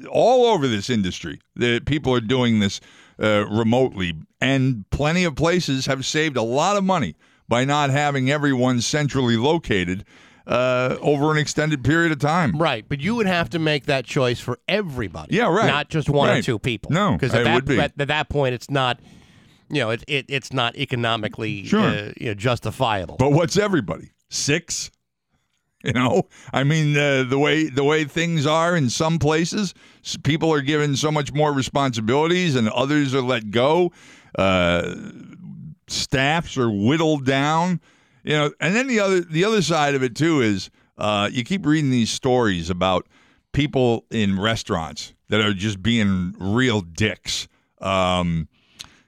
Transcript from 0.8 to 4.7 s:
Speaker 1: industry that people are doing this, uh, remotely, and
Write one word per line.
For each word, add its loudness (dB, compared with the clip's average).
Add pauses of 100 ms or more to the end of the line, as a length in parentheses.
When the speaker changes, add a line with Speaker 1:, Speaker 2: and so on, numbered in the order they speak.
Speaker 1:
industry -2 (160)
that 0
people 0
are 2
doing 2
this, -2 (400)
uh, 2
remotely, 0 (280)
and 0